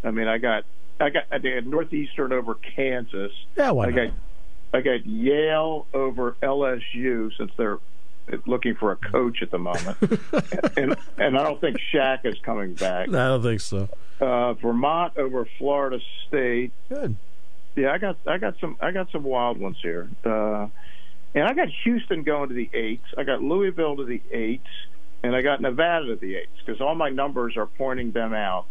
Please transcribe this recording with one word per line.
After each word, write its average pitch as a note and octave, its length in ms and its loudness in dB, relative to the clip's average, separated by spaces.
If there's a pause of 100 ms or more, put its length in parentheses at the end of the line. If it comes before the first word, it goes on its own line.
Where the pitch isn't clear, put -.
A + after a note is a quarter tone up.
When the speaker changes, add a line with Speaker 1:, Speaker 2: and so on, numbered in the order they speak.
Speaker 1:
I A#2 80 0
mean, A2 160 2
I A2+ 100 2
got, A2+ 280 2 (340)
I D3 100 2
got, D3+ 220 0
I C3+ 80 0
had B2+ 260 0
Northeastern D3 680 0
over A#2 220 0
Kansas. A#2+ 760 -2 (260)
Speaker 2:
Yeah, C4+ 140 2
why B2 160 2
Speaker 1:
I - 20 2
Speaker 2:
not? A#2+ 60 0
Speaker 1:
got, B2 180 2 (640)
I C3 60 2
got B2 240 0
Yale D3+ 880 2
over B2+ 480 0
L C#3 240 2
S B2+ 160 0 (120)
U A#2+ 440 0
since G#2+ 200 -2
they're G#2 220 0 (680)
looking A#2+ 300 0
for G#2+ 160 0
a F#2 40 0
coach A#2+ 460 0
at F#2+ 100 -2
the F#2 80 0
moment, F2 420 -2
Speaker 2:
<laughs> - 760 0
Speaker 1:
and, C#3 180 2 (220)
and C3 200 4
I C#3+ 60 4
don't D3 160 0
think B2+ 180 0 (160)
Shaq C3 320 2
is G#2 140 0
coming G2+ 340 -2
back. F#2 360 0
Speaker 2:
I - 20 0
don't C3 320 2
think A2+ 180 2
so. G2 280 0 (320)
Speaker 1:
Uh, B2 320 2
Vermont C#3+ 640 2
over B2+ 280 0 (120)
Florida C3+ 420 0 (280)
State. B2 440 0 (180)
Speaker 2:
Good. B3 280 0 (580)
Speaker 1:
Yeah, C#3 160 2
I E3+ 60 0
got, F#3+ 280 0
I E3+ 120 0
got G3 240 -2
some, D#3+ 180 -2
I E3+ 120 0
got F#3 200 -2
some D3+ 120 -2
wild A#2+ 360 0
ones F#2+ 220 0
here. F2 280 0 (160)
Uh, G#2+ 420 2 (680)
and D3 80 4
I A3+ 100 2
got E4 140 2 (160)
Houston G#3 400 0
going C#3+ 260 0
to B2 60 -2
the A#2+ 180 0
eights. A2+ 320 0 (120)
I C#3+ 60 0
got C3 180 0
Louisville E3 560 0
to C#3 80 -2
the A#2+ 160 -2 (100)
eights. A#2 360 -2 (580)
And B2 80 2
I B2+ 80 2
got C#3 200 2
Nevada D3+ 460 2
to A2+ 100 0
the F#2+ 180 -2
eights E2 160 -2 (140)
'cause A2+ 160 -2
all D3+ 140 2
my D#3 140 0
numbers C3 460 0
are A2 100 0
pointing B2+ 460 -2
them A2+ 220 0
out. F#2+ 380 0